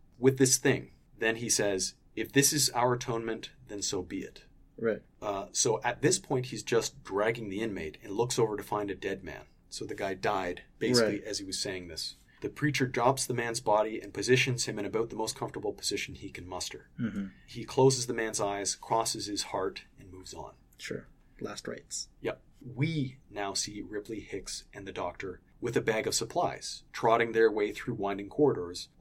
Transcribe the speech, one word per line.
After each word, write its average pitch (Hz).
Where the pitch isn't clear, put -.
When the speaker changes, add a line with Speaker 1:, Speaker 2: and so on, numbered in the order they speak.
Speaker 1:
"With 127
this 131
thing." 110
Then 113
he 117
says, 98
"If 110
this 139
is 143
our 123
atonement, 113
then 101
so 95
be 95
it." -
Speaker 2:
Right. 113
Speaker 1:
Uh, 98
so -
at 120
this -
point, 127
he's 107
just -
dragging 107
the 98
inmate 90
and 101
looks 120
over 107
to 101
find 104
a 90
dead 95
man. 73
So -
the 110
guy 101
died, 95
basically, 113
Speaker 2:
Right. -
Speaker 1:
as 104
he 101
was 92
saying 92
this. -
The 104
preacher 139
drops 127
the -
man's 117
body 107
and 101
positions 123
him 117
in 104
about 110
the 107
most 110
comfortable 104
position 98
he 95
can 90
muster. -
Speaker 2:
Mm-hmm. 101
Speaker 1:
He 120
closes 131
the 123
man's 113
eyes, 101
crosses 113
his 101
heart, 95
and 95
moves 92
on. -
Speaker 2:
Sure. -
Last -
rites. -
Speaker 1:
Yep. -
We 131
now 101
see 104
Ripley, 104
Hicks, -
and 101
the 98
doctor 92
with 117
a 117
bag 110
of -
supplies, -
trotting 113
their 113
way 104
through 113
winding 101
corridors 92